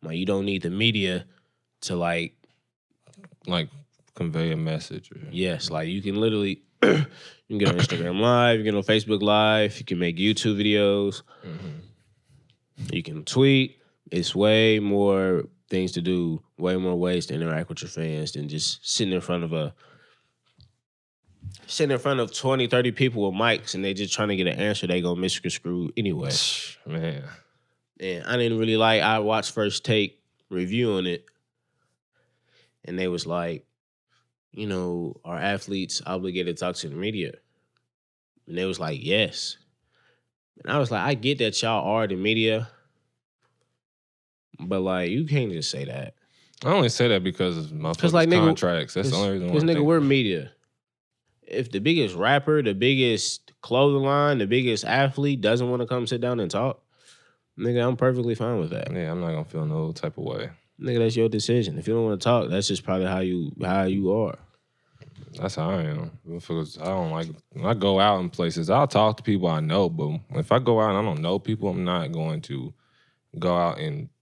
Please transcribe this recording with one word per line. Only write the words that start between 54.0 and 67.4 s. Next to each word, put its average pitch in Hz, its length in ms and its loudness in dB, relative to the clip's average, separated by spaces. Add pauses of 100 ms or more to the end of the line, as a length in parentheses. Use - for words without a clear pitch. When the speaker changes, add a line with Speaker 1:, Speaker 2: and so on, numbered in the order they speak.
Speaker 1:
line, 143 360 2
the 104 80 0
biggest 117 380 2
athlete 139 560 2
doesn't 120 300 2
wanna 120 160 -2
come 120 200 -2
sit 120 140 -4
down 123 200 -2
and 92 100 -2
talk, 113 320 -2 (760)
nigga, 120 280 2
I'm 127 100 0
perfectly 123 380 2
fine 113 240 -2
with 82 120 -2
that. - 220 -6
Speaker 2:
Yeah, 85 180 -4
I'm 90 100 -4
not 85 100 -4
gonna 78 140 -4
feel 78 220 -6
no 80 260 -2
type 76 260 -8
of - 60 -8
way. - 260 -6 (300)
Speaker 1:
Nigga, 120 180 0
that's 113 180 2
your 113 120 4
decision. 110 500 0
If - 100 -6
you 110 60 2
don't 117 100 2
wanna 107 140 0
talk, 117 320 2
that's 98 180 0
just 98 160 -4
probably 95 220 0
how 92 140 0
you, 90 320 -2 (120)
how 95 200 2
you 95 280 0
are. 107 260 0 (1000)
Speaker 2:
That's 98 160 -4
how 80 160 -2
I 92 120 0
am. 78 280 -4 (180)
Motherfuckers, 82 520 -8
I 80 60 -6
don't 90 240 -2
like, 82 180 -4 (240)